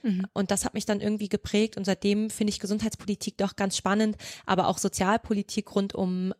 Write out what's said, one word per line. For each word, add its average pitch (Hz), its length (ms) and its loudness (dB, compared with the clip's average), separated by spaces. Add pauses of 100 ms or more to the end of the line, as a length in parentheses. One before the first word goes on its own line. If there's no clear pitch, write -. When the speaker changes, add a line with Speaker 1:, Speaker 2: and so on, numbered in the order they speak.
Speaker 1:
Mhm. 190 300 0
Speaker 2:
Und 196 180 0
das 196 140 0
hat - 100 -4
mich 214 120 -6
dann 208 140 0
irgendwie 208 280 -2
geprägt 214 480 0
und 196 80 -4
seitdem 202 460 2
finde 208 200 0
ich - 80 -4
Gesundheitspolitik 208 800 -4
doch 196 160 0
ganz 196 220 -2
spannend, 214 400 2 (280)
aber 190 220 4
auch - 120 2
Sozialpolitik 202 1000 0
rund 196 180 0
um 185 460 0